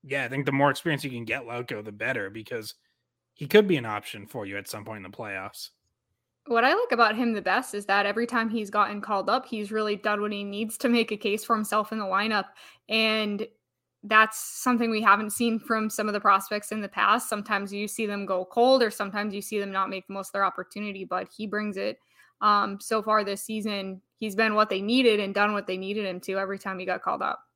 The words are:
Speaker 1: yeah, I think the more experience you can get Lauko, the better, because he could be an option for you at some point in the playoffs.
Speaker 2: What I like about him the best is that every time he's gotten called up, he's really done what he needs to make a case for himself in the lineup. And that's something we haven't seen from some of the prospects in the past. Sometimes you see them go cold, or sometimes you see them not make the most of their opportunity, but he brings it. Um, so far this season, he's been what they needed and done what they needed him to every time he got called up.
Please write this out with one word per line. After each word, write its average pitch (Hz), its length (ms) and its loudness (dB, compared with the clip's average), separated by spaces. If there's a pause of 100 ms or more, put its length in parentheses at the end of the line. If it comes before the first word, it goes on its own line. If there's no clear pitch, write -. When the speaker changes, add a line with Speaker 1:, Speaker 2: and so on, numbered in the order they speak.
Speaker 1:
yeah, 135 220 -2
I 117 40 -4
think 139 180 -2
the 147 60 2
more 139 180 6
experience 143 340 -2
you 135 60 -6
can 120 160 -8
get 120 180 -4
Lauko, 117 400 -8
the 110 80 -12
better, 107 380 -4
because 110 440 -10 (600)
he 147 120 -10
could 208 220 6
be 175 80 4
an 120 100 -2
option 104 400 -8
for 107 200 -10
you 98 100 -8
at 101 120 -8
some 104 160 -10
point 107 200 -12
in 92 60 -14
the 104 60 -18
playoffs. 101 540 -10 (760)
Speaker 2:
What 233 180 2
I 302 100 4
like 440 160 0
about 226 240 4
him 233 200 0
the 202 80 -4
best - 320 0
is 202 120 -6
that 202 180 2
every 208 220 0
time 233 220 0
he's 214 200 -4
gotten 208 320 2
called 196 300 -2
up, 254 160 2
he's 208 240 -6
really 214 240 0
done 208 260 0
what 208 120 -2
he 202 100 -6
needs 208 360 -6
to 269 100 0
make 233 240 4
a 208 40 -2
case 208 280 -2
for 233 100 2
himself 214 380 0
in 220 60 -6
the 208 60 -6
lineup. 202 420 0 (420)
And 214 580 0 (560)
that's 220 340 6 (240)
something 233 300 2
we 214 100 0
haven't 214 300 6
seen 226 300 0
from 220 280 0
some 214 200 -2
of 202 60 -2
the 202 60 0
prospects 202 520 2
in 214 80 -4
the 202 80 -6
past. 208 400 2
Sometimes 202 440 -4
you 202 140 -4
see 214 200 -4
them 202 200 -4
go 185 180 -2
cold, 247 380 6
or 214 80 2
sometimes 208 420 -4
you 202 80 -6
see 202 200 -4
them 196 100 -4
not 190 180 0
make 190 200 -8
the 196 60 -10
most 196 160 -8
of - 20 -20
their 196 120 0
opportunity, 190 600 -6
but 185 300 -4
he 214 120 -8
brings 208 300 -4
it. 208 240 -4 (400)
Um, 208 400 2
so 220 240 0
far 214 180 2
this 196 220 -4
season, 202 580 -6 (160)
he's 214 160 -4
been 214 220 2
what 214 120 4
they 190 140 -2
needed 226 380 6
and 196 120 -2
done 208 200 4
what 202 160 -4
they 190 80 -2
needed 202 280 -4
him 185 180 -4
to 190 180 -4
every 196 180 -4
time 190 220 -8
he 185 40 -8
got 180 180 -2
called - 200 -2
up. - 220 -4 (120)